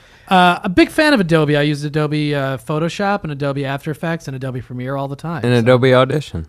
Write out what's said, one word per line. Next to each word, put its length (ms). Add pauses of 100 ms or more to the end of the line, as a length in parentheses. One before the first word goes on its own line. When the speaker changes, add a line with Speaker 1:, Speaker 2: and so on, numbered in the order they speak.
(280)
Speaker 1:
Uh, 340
a 60
big 220
fan 220
of 60
Adobe. 380
I 60
use 200
Adobe, 540
uh, 220
Photoshop 680
and 80
Adobe 320
After 260
Effects 380
and 80
Adobe 240
Premiere 340
all 140
the 80
time, 280
Speaker 2:
And 80
Speaker 1:
so. 60
Speaker 2:
Adobe 340
Audition. 560